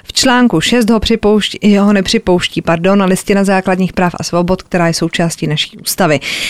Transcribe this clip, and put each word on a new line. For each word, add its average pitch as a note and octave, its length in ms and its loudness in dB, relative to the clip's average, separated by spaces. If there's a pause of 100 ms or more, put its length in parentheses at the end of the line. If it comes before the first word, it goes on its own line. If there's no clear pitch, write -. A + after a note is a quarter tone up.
V - 100 -16
článku A#3+ 480 2
šest A#3 280 0
ho A3+ 100 2
připouští, G#3 800 2
ho G3+ 160 4
nepřipouští, F#3+ 680 0
pardon, F#3 420 0
Listina G3 400 0
základních F#3 500 0
práv F3+ 260 -2
a - 40 -8
svobod, F3 400 -2
která F3 240 -2
je E3 60 0
součástí E3 540 -2
naší - 300 -6
ústavy. - 420 0 (300)